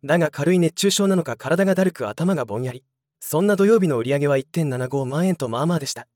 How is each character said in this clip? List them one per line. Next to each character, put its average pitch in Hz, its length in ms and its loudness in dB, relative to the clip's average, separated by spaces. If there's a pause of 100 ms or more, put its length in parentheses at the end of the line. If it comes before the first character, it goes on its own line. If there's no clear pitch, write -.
だ 147 140 2
が 160 140 0
軽 156 220 0
い 180 60 4
熱 165 140 2
中 196 180 0
症 202 160 0
な 190 80 2
の 175 80 0
か 120 140 -6
体 170 260 0
が 190 120 2
だ 185 100 2
る 180 80 0
く 113 160 -6
頭 175 260 -2
が 135 80 -2
ぼ 107 160 -6
ん 127 40 -6
や 127 100 -8
り。 127 100 -18 (380)
そ - 180 -2
ん 196 80 2
な 208 80 4
土 196 100 4
曜 226 140 6
日 185 80 2
の 139 120 0
売 117 40 -2
り 127 80 -2
上 143 80 0
げ 143 80 0
は 139 80 2
一 135 80 0
点 160 240 -4
七 127 220 -4
五 135 160 -4
万 151 220 -2
円 180 100 0
と 131 100 -2
ま 117 140 -4
あ 147 40 0
ま 170 100 0
あ 156 40 -2
で 139 60 -8
し - 80 -8
た。 - 120 -14 (100)